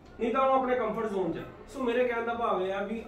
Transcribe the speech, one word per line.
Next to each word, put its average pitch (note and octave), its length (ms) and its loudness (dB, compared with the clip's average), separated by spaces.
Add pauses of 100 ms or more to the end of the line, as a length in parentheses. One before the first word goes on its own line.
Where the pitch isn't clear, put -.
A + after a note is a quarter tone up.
(200)
ਨਹੀਂ A3+ 120 0
ਤਾਂ C4 80 2
ਉਹ C4+ 200 6
ਆਪਣੇ B3+ 140 2
ਕੰਫਰਟ A3 320 0
ਜ਼ੋਨ F#3 260 0
'ਚ - 60 -6
ਆ। - 40 -10 (320)
ਸੋ C4+ 80 -6
ਮੇਰੇ A#3+ 220 2
ਕਹਿਣ A#3 200 0
ਦਾ A#3 100 -2
ਭਾਵ G#3 280 0
ਇਹ F#3+ 100 -2
ਆ G3 100 -2
ਵੀ A3+ 240 -6